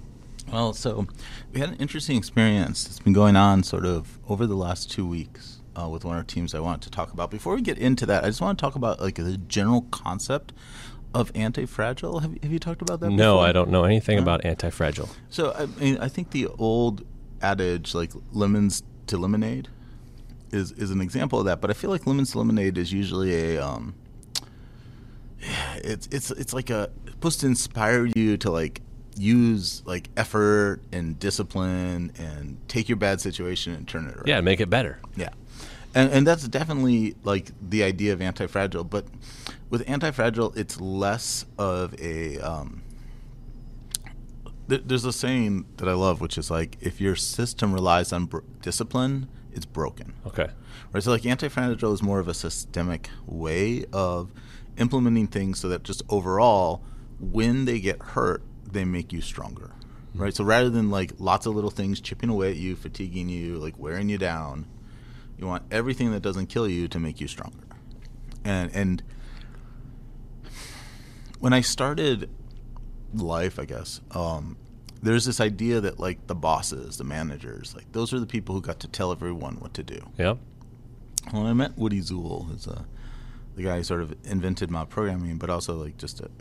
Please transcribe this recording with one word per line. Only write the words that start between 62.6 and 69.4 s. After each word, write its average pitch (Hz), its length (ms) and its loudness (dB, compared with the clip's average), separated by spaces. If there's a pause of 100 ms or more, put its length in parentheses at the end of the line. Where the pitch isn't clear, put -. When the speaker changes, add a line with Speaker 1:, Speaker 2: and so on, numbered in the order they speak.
Speaker 1:
fatiguing 90 520 -6
you, 85 300 -4
like, 78 220 -8
wearing 87 280 -2
you 104 120 0
down, 80 480 -4 (720)
you 95 80 -6
want 90 240 -4
everything 120 400 2
that 101 100 0
doesn't 95 260 -2
kill 117 200 0
you 87 220 0
to 85 100 -4
make 78 200 -2
you 71 80 -4
stronger. - 360 -12 (840)
And, 92 300 2
and 95 280 2 (2250)